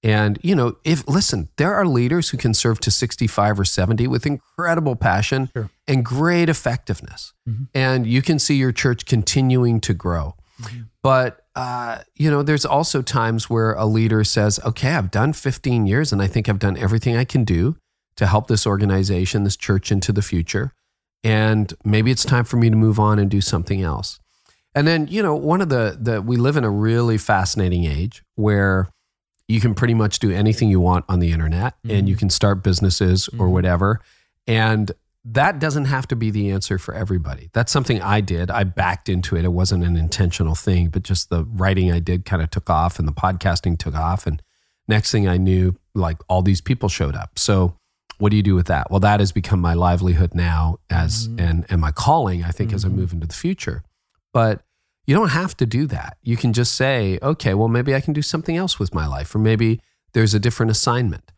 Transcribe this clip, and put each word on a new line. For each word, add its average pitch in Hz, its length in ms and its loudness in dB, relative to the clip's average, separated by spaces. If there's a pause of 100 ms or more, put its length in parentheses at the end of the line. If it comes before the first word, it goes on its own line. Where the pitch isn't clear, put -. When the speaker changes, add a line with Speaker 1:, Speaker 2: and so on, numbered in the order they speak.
Speaker 1:
And, 107 400 2
you 175 120 2
know, 120 280 0
if, 156 240 0
listen, 135 500 -2
there 175 160 2
are 196 140 2
leaders 135 420 0
who - 80 -6
can 117 160 0
serve 110 280 0
to 104 100 0
sixty-five 107 680 0
or 95 60 2
seventy 107 420 0
with 127 200 -2
incredible 160 680 -2
passion 117 600 0
Speaker 2:
Sure. 107 160 -8 (160)
Speaker 1:
and 131 180 2
great 165 420 2
effectiveness. - 840 -4 (160)
Speaker 2:
Mm-hmm. 113 140 -6 (100)
Speaker 1:
And 131 320 2
you 123 160 2
can 156 160 0
see 143 180 0
your 131 160 2
church 156 360 0
continuing 123 760 2
to 101 140 0
grow. 82 400 -4 (260)
Speaker 2:
Mm-hmm. 120 200 -14 (200)
Speaker 1:
But, 131 420 2 (120)
uh, 123 440 -8 (160)
you 156 140 0
know, 147 140 0
there's 147 220 0
also 143 360 0
times 113 480 -2
where 113 240 0
a 110 140 0
leader 110 360 2
says, 104 400 0
"Okay, 120 300 -2
I've 107 160 -2
done 131 240 0
fifteen 123 540 -2
years 135 260 0
and 98 80 0
I 98 60 0
think 104 220 -2
I've 101 100 0
done 98 180 -2
everything 113 400 0
I 127 80 0
can 127 180 0
do 101 340 0 (400)
to 104 100 2
help 101 200 2
this 110 200 0
organization, 98 760 0
this 101 140 -2
church - 340 -2
into 98 220 0
the 101 80 0
future. 95 520 -4 (500)
And 107 500 2 (100)
maybe 107 280 2
it's 120 140 0
time 123 200 2
for 123 120 -2
me 117 120 4
to 110 60 4
move 110 240 4
on 107 180 4
and 101 140 2
do 101 100 0
something 95 400 -2
else." 80 380 -6 (560)
And 143 100 2
then, 160 220 2
you 202 160 -2
know, 165 120 0
one 151 260 0
of 180 80 -2
the, 113 300 0
the, 113 220 -2
we 117 160 -2
live 135 200 2
in 135 80 0
a 107 40 2
really 113 480 0
fascinating 92 680 0
age 80 380 -4 (120)
where 98 540 2 (580)
you 110 140 0
can 113 140 2
pretty 120 180 0
much 107 260 0
do 104 120 0
anything 107 380 2
you 95 120 4
want 90 260 2
on 92 120 0
the 85 120 2
internet, 82 520 -2
and 101 260 0
you 95 60 0
Speaker 2:
Mm-hmm. - 40 -2
Speaker 1:
can 98 120 0
start 101 320 0
businesses 92 640 2
or 104 160 -2
Speaker 2:
Mm-hmm. 90 80 2
Speaker 1:
whatever. 92 480 0 (460)
And 110 440 0 (320)
that 143 360 0
doesn't 147 260 -2
have 131 240 -2
to 131 60 -2
be 113 140 -2
the 101 220 -2
answer 98 260 -4
for - 160 -8
everybody. 87 600 -6
That's 113 180 0
something 123 300 0
I 101 200 2
did. 87 300 -2
I 107 120 0
backed 90 440 -2
into 92 280 -2
it. 85 100 0
It 90 80 0
wasn't 90 300 0
an 85 140 0
intentional 82 580 0
thing, 87 340 0
but 90 140 -4
just - 260 -4
the 82 160 -2
writing 95 460 0
I 85 80 2
did 87 260 -2
kinda 80 220 -2
took - 220 -6
off, 82 300 0
and 78 80 0
the 73 60 -4
podcasting 90 640 -2
took 71 180 -6
off. 82 320 -2
And 76 140 -4 (460)
next 107 240 0
thing 101 160 2
I 90 100 2
knew, 92 380 2 (180)
like, 85 240 -2 (100)
all 92 140 0
these 95 200 2
people 120 280 -2
showed 71 260 -4
up. - 240 -10
So 92 380 2 (400)
what 104 140 2
do 107 60 4
you 104 60 2
do 95 120 4
with 87 120 2
that? 76 240 0
Well, 98 100 2
that 104 180 4
has 98 120 2
become 92 300 0
my 85 120 2
livelihood 87 600 2
now 82 420 0 (120)
as, 82 400 -2
Speaker 2:
Mm-hmm. 117 100 -10
Speaker 1:
and, 85 300 0
and 87 120 2
my 76 100 0
calling, 101 520 0
I 85 80 -4
think, 107 220 -4
as 107 100 -4
I 98 60 -2
Speaker 2:
Mm-hmm. 92 80 -2
Speaker 1:
move 85 160 -4
into 82 140 -6
the 80 80 -10
future. - 480 -6 (500)
But 113 300 2 (440)
you 139 80 4
don't 208 140 2
have 165 280 -2
to 131 100 0
do 120 200 -2
that. - 360 -10
You 117 120 -2
can 120 160 0
just 117 220 0
say, 120 480 0
"Okay, 135 320 -2
well, 107 140 2
maybe 123 260 0
I 135 80 0
can 156 100 -4
do 147 120 -2
something 165 340 -4
else 180 220 -2
with 92 140 -2
my 78 120 -2
life, 71 300 -6
or 107 40 -2
maybe 113 400 2 (340)
there's 110 200 4
a 107 60 4
different 113 320 0
assignment." 117 680 -2